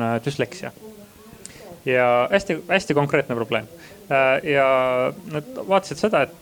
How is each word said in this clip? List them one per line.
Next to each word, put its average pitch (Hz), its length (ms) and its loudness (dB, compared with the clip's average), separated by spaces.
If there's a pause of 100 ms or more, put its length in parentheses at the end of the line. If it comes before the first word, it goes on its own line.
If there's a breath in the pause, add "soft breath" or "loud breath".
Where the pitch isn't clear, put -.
äh, 117 220 0
düsleksia. - 480 -6 (1120 loud breath)
Ja 123 440 4
hästi, 196 300 0 (100)
hästi 180 240 0
konkreetne 143 420 2
probleem. 110 300 -2 (460 loud breath)
Äh, 135 400 2
ja 139 160 4 (640)
nad 151 120 -6 (240)
vaatasid 190 300 0
seda, 208 240 2
et, - 200 -4